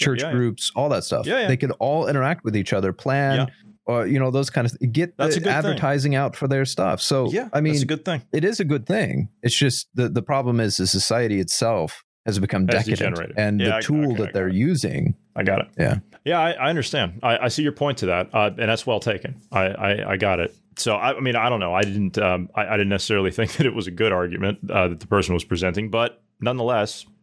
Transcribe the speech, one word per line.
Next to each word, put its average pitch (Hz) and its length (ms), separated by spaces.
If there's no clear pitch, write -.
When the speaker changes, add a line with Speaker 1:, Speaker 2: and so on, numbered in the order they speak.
Speaker 1:
church 127 160
Speaker 2:
Yeah, 151 60
yeah. 156 60
Speaker 1:
groups, 120 400
all 143 140
that 113 160
stuff. - 220
Speaker 2:
Yeah, 233 140
yeah. 214 80
Speaker 1:
They 131 100
could 135 140
all 147 360
interact 143 360
with 107 120
each 98 160
other, 98 220
plan, 135 540
Speaker 2:
Yeah. 117 60
Speaker 1:
uh, 120 100
you 120 140
know, 131 120
those 135 180
kind 120 180
of - 120
th-, 127 140
get 170 260
Speaker 2:
That's 147 160
Speaker 1:
the - 60
Speaker 2:
a 160 40
good - 60
thing. 131 60
Speaker 1:
advertising 143 580
out 139 220
for 143 120
their 135 160
stuff. - 380
So, 135 280
Speaker 2:
Yeah, 220 220
Speaker 1:
I 147 80
mean, 151 140
Speaker 2:
that's 143 80
a 127 40
good 151 200
thing. 165 160
Speaker 1:
it 156 120
is 214 160
a 196 40
good 143 220
thing. 143 420
It's 123 140
just - 380
the, 123 140
the 120 140
problem 123 380
is 107 180
the 92 80
society 104 540
itself 92 600
has 101 160
become 95 260
Speaker 2:
Has 95 180
Speaker 1:
decadent, 101 300
Speaker 2:
degenerated. 85 240
Speaker 1:
and 104 220
Speaker 2:
Yeah, 98 80
Speaker 1:
the 110 80
Speaker 2:
I, 113 40
Speaker 1:
tool 147 320
Speaker 2:
okay, 110 100
Speaker 1:
that 98 100
they're 95 140
Speaker 2:
I 92 40
got 92 60
it. - 20
Speaker 1:
using. 120 560
Speaker 2:
I 107 80
got 98 160
it. - 80
Speaker 1:
Yeah. 80 200
Speaker 2:
Yeah, 170 160
I, 165 120
I 147 180
understand. 120 520
I, 117 160
I 123 100
see 135 140
your 147 100
point 143 260
to 104 80
that, 90 280
uh, 104 240
and 113 100
that's 113 160
well 113 140
taken. 110 420
I, 95 140
I, 101 460
I 101 40
got 98 240
it. 85 120
So, 110 200
I, 120 200
I - 40
mean, 127 160
I 117 120
don't 120 120
know. 87 120
I 92 100
didn't, 101 360
um, 90 380
I, 107 100
I 92 60
didn't 101 160
necessarily 98 420
<laughs> - 80
think 113 140
that 160 140
it 113 80
was 104 120
a 90 60
good 101 200
argument, 92 460
uh, 92 200
that 85 100
the - 80
person 95 280
was 85 100
presenting, 92 440
but 113 320
nonetheless, 117 640